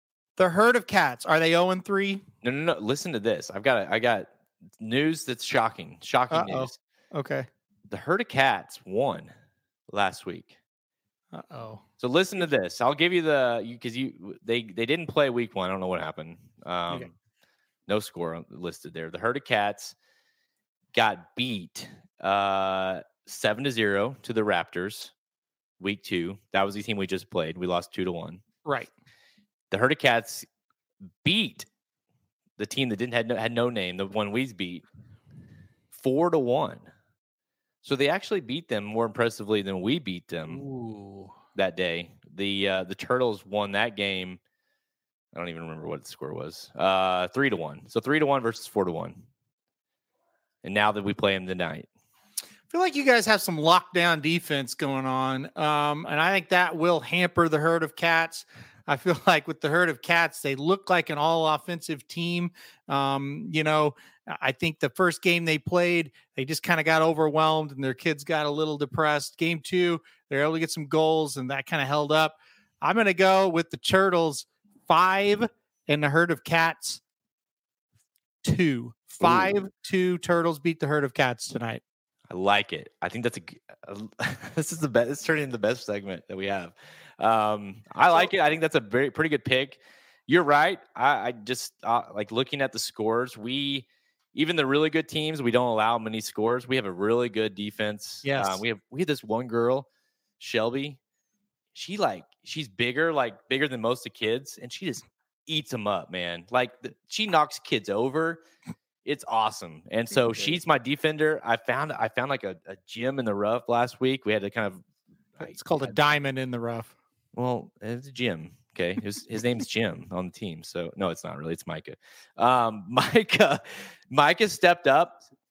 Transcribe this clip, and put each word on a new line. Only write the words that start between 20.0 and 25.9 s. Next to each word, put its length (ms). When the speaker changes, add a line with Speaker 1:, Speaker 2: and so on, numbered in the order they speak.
Speaker 2:
got 420
beat, 540
uh, 800
seven 380
to 60
zero 520
to 100
the 80
Raptors 720
week 240